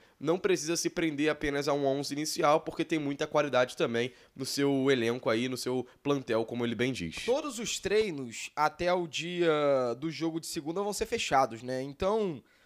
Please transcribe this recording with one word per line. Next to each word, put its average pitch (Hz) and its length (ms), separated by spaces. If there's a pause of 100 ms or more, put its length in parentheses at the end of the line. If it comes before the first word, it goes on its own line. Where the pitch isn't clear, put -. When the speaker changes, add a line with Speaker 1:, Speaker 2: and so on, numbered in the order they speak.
(180)
Speaker 1:
não 160 200
precisa 170 360
se 165 140
prender 156 400
apenas 147 400
a 143 60
um 143 100
onze 139 300
inicial, 151 480
porque 160 200
tem 160 160
muita 143 280
qualidade 131 500
também 123 380 (200)
no 131 120
seu 139 440
elenco 123 380
aí, 120 220
no 127 80
seu 127 280 (160)
plantel, 127 440
como 120 180
ele 117 100
bem 120 200
diz. 85 320
Speaker 2:
Todos 269 320
os 220 200
treinos 180 800
até 151 340
o 180 160
dia 170 460 (480)
do 160 100
jogo 160 300
de 156 60
segunda 165 360
vão 202 120
ser 226 100
fechados, 135 580
né? 127 200
Então, 185 600 (240)